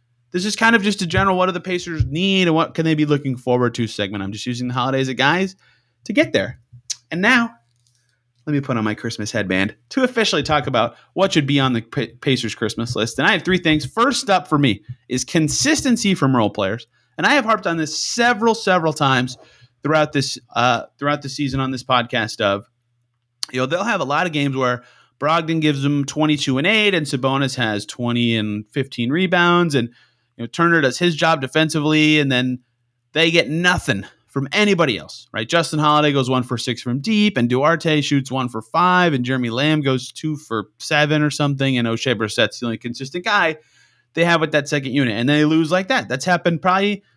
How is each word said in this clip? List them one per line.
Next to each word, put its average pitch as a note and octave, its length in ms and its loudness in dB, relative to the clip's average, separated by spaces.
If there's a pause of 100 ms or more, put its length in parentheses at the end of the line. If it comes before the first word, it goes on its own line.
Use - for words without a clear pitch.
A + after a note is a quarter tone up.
(320)
This F3+ 140 -4
is G#3 100 -2
kind A3+ 200 4
of G#3 60 4
just G3+ 200 -2
a F3+ 60 -2
general, F#3+ 300 2
what F3+ 100 2
do F#3 40 0
the F3 80 -4
Pacers F3 460 -4
need F#3 420 2
and D#3+ 80 4
what D#3+ 180 0
can D#3+ 120 -2
they D#3+ 100 2
be D3+ 100 2
looking C#3 300 0
forward B2 400 0
to A#2+ 100 -2
segment. G2+ 380 -6
I'm G2 80 -6
just G#2+ 140 -10
using B2 240 -6
the B2 40 -6
holidays C3 340 0
as - 20 -4
a C3 40 -4
guise E3 420 0 (500)
to G#3 80 -8
get D#4+ 180 2
there. G2+ 300 -2 (500)
And E3 100 -4
now, A#3 320 2 (920)
let D3+ 80 -2
me C#3+ 80 0
put C3 160 -2
on A2 80 0
my G#2+ 100 0
Christmas A2+ 360 -8
headband F#2+ 440 -2 (140)
to C4 140 0
officially A3+ 380 0
talk D3 260 0
about A#2+ 280 0 (200)
what F#3 180 0
should C#3+ 140 2
be C#3+ 120 2
on C3 140 2
the A#2 80 0
Pa-, - 400 -6
Pacers B2 340 -2
Christmas A#2 400 -4
list. A2 240 -2
And E3+ 80 2
I G#3+ 60 4
have E3 100 -2
three F#3 140 0
things. D#3 280 0
First A#3 440 -2
up F#3 180 2
for D#3 100 2
me C3+ 280 0 (240)
is B2+ 160 -4
consistency G#3+ 880 0
from C#3 180 2
role A2 160 4
players. G#2 380 -4 (300)
And D#3+ 100 0
I C4 60 4
have C#4 100 4
harped G#3+ 240 0
on E3+ 80 0
this D#3 220 -4
several, A#3 580 0
several F3 380 0
times B2+ 440 0 (460)
throughout D3+ 300 2
this, - 260 -2 (160)
uh, A#2+ 280 2 (140)
throughout D3 260 -2
the C#3+ 60 -10
season C3+ 300 -4
on C3 120 -2
this B2 120 -8
podcast A#2+ 560 -2
of, G2+ 300 0 (840)
you B2+ 80 -4
know, B2+ 60 0
they'll E3+ 180 -2
have A3 160 -2
a C#3+ 60 -2
lot D3+ 220 -2
of E3 40 -4
games C#3+ 240 -2
where B2 300 -2 (340)
Brogdon D#3+ 400 0
gives D3 240 0
them C#3+ 220 0
twenty-two D3 540 0
and D3+ 60 -2
eight, G#3 280 2
and D#3 120 0
Sabonis C3+ 500 -2
has A2 300 -2
twenty A#2+ 520 0
and G#2+ 320 -4
fifteen B2+ 400 -4
rebounds, F3 640 2
and, A#2+ 140 0 (480)
you A#2+ 60 -8
know, A#2 40 -8
Turner E3+ 320 2
does C3 180 2
his F3 160 2
job D#3+ 280 2
defensively, D#3 800 2
and C#3 120 2
then B2+ 280 0 (520)
they E3 180 2
get E3 200 2
nothing D#3+ 560 0 (220)
from C#3 260 -4
anybody E3+ 440 2
else, - 360 -16
right? A2 160 -6
Justin D#3+ 300 0
Holiday D3+ 340 4
goes C3 160 0
one B2+ 140 0
for A#2+ 140 -4
six A#2+ 240 -6
from B2 200 -4
deep, G#3 340 2
and A#2+ 140 2
Duarte D3+ 500 2
shoots C#3 320 -2
one B2+ 160 -2
for A2 140 -8
five, F3+ 500 2
and B2 140 0
Jeremy B2 240 -2
Lamb D3 320 0
goes C3 280 -2
two D#3 280 -6
for A2+ 400 -6
seven D3+ 440 0
or D3 100 2
something, C#3 460 0
and A#2+ 80 0
Oshae A2+ 320 -2
Brissett's G#2+ 440 -2
the A#2+ 60 -6
only A2+ 100 -6
consistent C3+ 480 -10
guy F#3 320 0 (560)
they E3 100 0
have E3+ 160 2
with D#3 140 -2
that C#3+ 160 0
second C3+ 240 -4
unit, B2+ 220 2
and A#2+ 120 0
they D3 160 4
lose D#3+ 260 2
like F#3 200 0
that. F3+ 180 -2
That's C3+ 160 -4
happened E3+ 380 0
probably G3 420 0 (140)